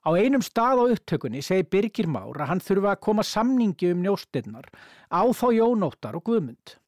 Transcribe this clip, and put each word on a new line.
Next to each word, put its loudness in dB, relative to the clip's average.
Á 0
einum 2
stað 2
á -
upptökunni -2
segir 0
Birgir -2
Már -8
að -4
hann -2
þurfi 0
að -6
koma 0
samningi 0
um -2
njósnirnar -6
á 2
þá 0
Jón 2
Óttar -10
og -6
Guðmund. -4